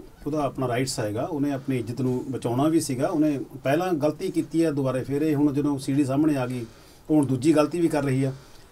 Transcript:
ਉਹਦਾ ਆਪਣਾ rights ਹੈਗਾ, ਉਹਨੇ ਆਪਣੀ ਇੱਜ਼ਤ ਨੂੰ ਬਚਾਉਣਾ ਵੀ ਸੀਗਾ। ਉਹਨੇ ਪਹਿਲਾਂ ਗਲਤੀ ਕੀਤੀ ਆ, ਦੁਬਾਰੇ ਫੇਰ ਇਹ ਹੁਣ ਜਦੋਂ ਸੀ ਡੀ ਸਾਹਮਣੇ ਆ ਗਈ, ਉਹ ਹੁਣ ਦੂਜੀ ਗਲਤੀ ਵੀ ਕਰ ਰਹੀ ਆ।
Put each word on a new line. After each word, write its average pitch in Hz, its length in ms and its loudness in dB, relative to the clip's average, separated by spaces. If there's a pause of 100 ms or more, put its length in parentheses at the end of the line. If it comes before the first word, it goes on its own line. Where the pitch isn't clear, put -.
(280)
ਉਹਦਾ 151 160 -2
ਆਪਣਾ 127 240 -4
rights 131 320 -2
ਹੈਗਾ, 110 240 -4
ਉਹਨੇ 143 280 -2
ਆਪਣੀ 131 260 -2
ਇੱਜ਼ਤ 120 240 -6
ਨੂੰ 127 300 -2
ਬਚਾਉਣਾ 120 320 -2
ਵੀ 160 160 4
ਸੀਗਾ। 139 280 -2
ਉਹਨੇ 151 320 2 (240)
ਪਹਿਲਾਂ 175 300 0
ਗਲਤੀ 151 380 0
ਕੀਤੀ 160 320 0
ਆ, 160 80 2
ਦੁਬਾਰੇ 131 320 0
ਫੇਰ 139 180 -2
ਇਹ 156 140 2
ਹੁਣ 147 180 4
ਜਦੋਂ 143 240 0
ਸੀ 135 160 -4
ਡੀ 143 120 4
ਸਾਹਮਣੇ 143 320 2
ਆ 123 100 -2
ਗਈ, 123 180 -6 (440)
ਉਹ 156 60 4
ਹੁਣ 147 100 6
ਦੂਜੀ 135 300 2
ਗਲਤੀ 151 260 2
ਵੀ 170 60 4
ਕਰ 147 160 0
ਰਹੀ 135 200 0
ਆ। 135 100 -2 (380)